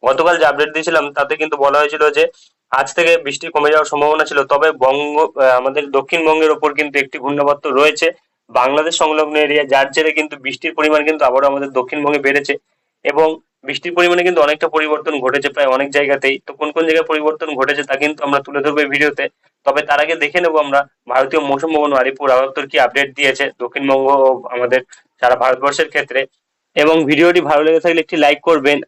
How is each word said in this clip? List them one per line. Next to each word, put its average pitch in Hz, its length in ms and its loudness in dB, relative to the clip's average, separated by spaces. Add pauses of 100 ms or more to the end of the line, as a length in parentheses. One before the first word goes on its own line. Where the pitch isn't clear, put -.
গতকাল 160 340 2
যে 160 80 2
আপডেট 147 260 0
দিয়েছিলাম 156 420 -2
তাতে 143 220 -2
কিন্তু 151 220 -4
বলা 139 220 2
হয়েছিল 151 300 0
যে 147 140 0 (480)
আজ 139 220 -2
থেকে 170 240 2
বৃষ্টি 147 320 -8
কমে 147 220 2
যাওয়ার 156 200 2
সম্ভাবনা 151 340 2
ছিল, 147 180 -2
তবে 147 280 2
বঙ্গ, 143 480 0
আহ, 139 380 2
আমাদের 135 340 -2
দক্ষিণবঙ্গের 156 600 0
ওপর 147 220 0
কিন্তু 147 260 -4
একটি 135 180 -6
ঘূর্ণাবর্ত 143 500 -2
রয়েছে 147 400 2 (420)
বাংলাদেশ 139 460 0
সংলগ্ন 156 400 0
এরিয়া, 151 280 0
যার 135 280 2
জেরে 156 200 0
কিন্তু 151 260 -6
বৃষ্টির 139 380 -8
পরিমাণ 151 300 2
কিন্তু 156 200 0
আবারও 135 260 2
আমাদের 139 200 -4
দক্ষিণবঙ্গে 143 480 -2
বেড়েছে 139 340 -2 (520)
এবং 151 220 2 (360)
বৃষ্টির 170 320 -10
পরিমাণে 175 280 2
কিন্তু 175 180 2
অনেকটা 151 260 0
পরিবর্তন 151 520 -2
ঘটেছে 139 300 -2
প্রায় 143 200 0
অনেক 135 220 0
জায়গাতেই। 139 480 0
তো - 140 -18
কোন 151 180 -6
কোন 165 140 -2
জায়গায় 160 220 0
পরিবর্তন 156 480 -2
ঘটেছে 139 280 -2
তা 135 120 -4
কিন্তু 147 280 -4
আমরা 143 160 0
তুলে 143 220 -6
ধরবো 147 180 -2
এই 143 140 0
ভিডিওতে, 143 320 -2 (400)
তবে 139 160 0
তার 147 180 0
আগে 156 160 0
দেখে 147 260 -2
নেবো 165 160 0
আমরা 143 220 2 (280)
ভারতীয় 135 340 0
মৌসুম 139 320 -4
ভবন 147 200 0
ও - 20 0
আলিপুর 135 320 0
আবহাওয়া 135 200 2
দপ্তর 139 200 -8
কি 151 120 -4
আপডেট 135 360 0
দিয়েছে 139 300 -2 (140)
দক্ষিণবঙ্গ 135 460 -2 (160)
ও 131 80 6 (180)
আমাদের 123 320 -2 (400)
সারা 123 160 2
ভারতবর্ষের 131 520 0
ক্ষেত্রে। 135 320 -4 (560)
এবং 151 200 4 (100)
ভিডিওটি 165 360 4
ভালো 147 220 0
লেগে 160 200 2
থাকলে 170 180 2
একটি 165 160 -6
লাইক 151 240 2
করবেন 147 360 2 (100)